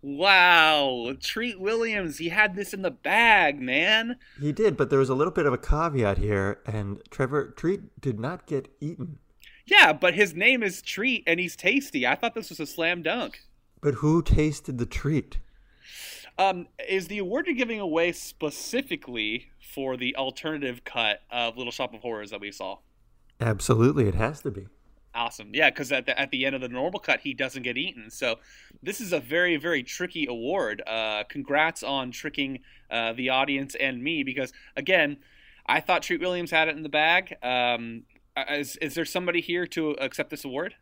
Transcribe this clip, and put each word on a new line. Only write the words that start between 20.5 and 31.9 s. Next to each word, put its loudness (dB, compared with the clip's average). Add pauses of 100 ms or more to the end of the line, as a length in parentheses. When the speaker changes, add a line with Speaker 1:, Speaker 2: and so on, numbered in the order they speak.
Speaker 1:
cut -2 (100)
of -4
Little -8
Shop -6
of -18
Horrors -8
that -10
we -10
saw? -10 (640)
Speaker 2:
Absolutely, 4
it 0
has -2
to -6
be. -14 (480)
Speaker 1:
Awesome. -8
Yeah, 4
'cause -4
at -2
the, -2
at 0
the -2
end 0
of -4
the -6
normal -4
cut, 0
he -6
doesn't -6
get -4
eaten. -8
So -4 (440)
this -6
is -6
a 2
very, 2
very -2
tricky -6
award. -4
Uh, -2
congrats 0
on -4